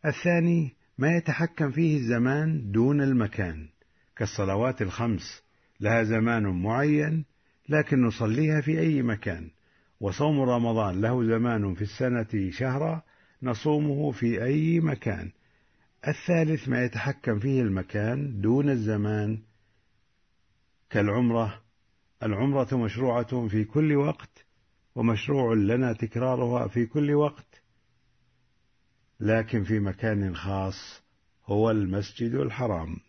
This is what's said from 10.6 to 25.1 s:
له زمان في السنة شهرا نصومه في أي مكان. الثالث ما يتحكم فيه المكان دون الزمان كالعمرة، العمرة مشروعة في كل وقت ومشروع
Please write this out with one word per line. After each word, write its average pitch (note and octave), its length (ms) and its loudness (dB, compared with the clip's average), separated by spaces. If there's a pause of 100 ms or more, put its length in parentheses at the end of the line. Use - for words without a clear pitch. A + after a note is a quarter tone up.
له A#2+ 240 0
زمان A2+ 480 0
في F2 80 -6
السنة A2 720 -2
شهرا C#3 500 -2 (420)
نصومه D3 680 0
في A#2 320 0
أي D#3 360 2
مكان. G#2+ 520 -2 (760)
الثالث D#3 640 0
ما B2 140 0
يتحكم A#2 560 -2
فيه C3 220 0
المكان G#2+ 800 -2
دون C3 280 2
الزمان G#2+ 680 0 (1500)
كالعمرة، A2+ 680 0 (640)
العمرة B2+ 540 0
مشروعة A#2+ 720 -2
في G#2+ 160 0
كل D3+ 320 0
وقت - 500 -4 (500)
ومشروع A#2 580 0